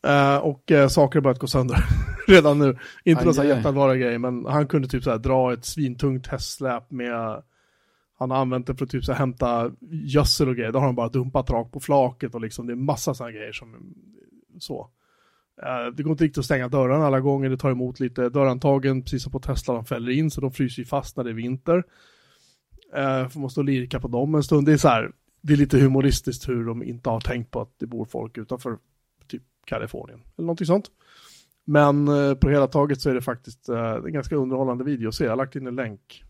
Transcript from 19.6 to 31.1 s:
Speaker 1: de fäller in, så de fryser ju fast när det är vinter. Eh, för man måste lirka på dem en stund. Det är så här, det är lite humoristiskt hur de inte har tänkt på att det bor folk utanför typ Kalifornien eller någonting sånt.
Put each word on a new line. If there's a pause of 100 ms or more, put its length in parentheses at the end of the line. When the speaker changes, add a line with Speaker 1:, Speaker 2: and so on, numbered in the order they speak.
Speaker 1:
de
fäller
in,
så
de
fryser
ju
fast
när
det
är
vinter. (1160)
Eh,
för
man
måste
lirka
på
dem
en
stund.
Det
är
så
här, (320)
det
är
lite
humoristiskt
hur
de
inte
har
tänkt
på
att
det
bor
folk
utanför (500)
typ (240)
Kalifornien (160)
eller
någonting
sånt. (800)